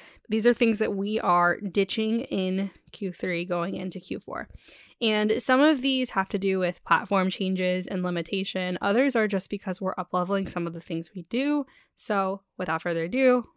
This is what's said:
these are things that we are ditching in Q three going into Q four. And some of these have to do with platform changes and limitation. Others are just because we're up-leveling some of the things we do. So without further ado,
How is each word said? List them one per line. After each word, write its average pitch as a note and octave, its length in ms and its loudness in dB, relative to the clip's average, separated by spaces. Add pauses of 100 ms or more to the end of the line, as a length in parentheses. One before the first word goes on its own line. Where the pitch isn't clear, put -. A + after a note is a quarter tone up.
(280)
these G#3+ 160 2
are A#3+ 80 8
things A3+ 280 4
that G3+ 140 0
we G#3 260 -2
are F3 400 4
ditching G#3+ 640 0
in F#3+ 480 -2 (220)
Q F#3 200 -6
three F3 320 -4
going F3+ 320 -2
into F#3 240 -8
Q - 180 -8
four. - 300 -12 (520)
And G#3+ 400 2
some C4 200 4
of D4 200 6
these C4 300 0
have F#3+ 200 -2
to G3 80 -2
do F#3+ 200 0
with F3+ 260 -2
platform G3 460 2
changes F#3 560 -2
and F3+ 160 -4
limitation. F3+ 800 -4
Others A#3+ 320 2
are G#3+ 140 2
just G3 200 -2
because F#3+ 320 -6
we're F#3 160 -4
up-leveling F#3 520 -2
some E3+ 180 -4
of E3 80 -6
the E3+ 60 -12
things E3 340 -8
we F3+ 80 -10
do. C#4 440 0 (280)
So G3 480 -4 (160)
without E3+ 240 -2
further E3 220 -2
ado, B3 420 2 (100)